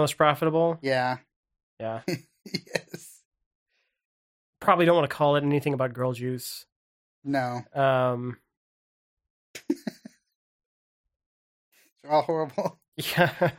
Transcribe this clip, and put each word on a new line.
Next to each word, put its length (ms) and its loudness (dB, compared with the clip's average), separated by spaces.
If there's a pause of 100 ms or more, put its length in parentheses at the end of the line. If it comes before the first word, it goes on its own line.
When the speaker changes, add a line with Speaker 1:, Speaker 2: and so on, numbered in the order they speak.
Speaker 1:
most 160 0
profitable? 640 2
Speaker 2:
Yeah. 360 0 (600)
Speaker 1:
Yeah. 260 -8
Speaker 2:
<laughs> 40 -8 (420)
Yes. 680 -10 (1400)
Speaker 1:
Probably 260 4
don't 100 6
wanna 120 2
call 280 2
it 80 0
anything 320 0
about 180 -2
girl 200 -4
juice. 520 -8 (580)
Speaker 2:
No. 380 -4 (140)
Speaker 1:
Um, 640 0 (1160)
<laughs> 140 -20 (2250)
Speaker 2:
They're 100 -10
all 120 6
horrible. 560 -4 (160)
Speaker 1:
Yeah. 640 0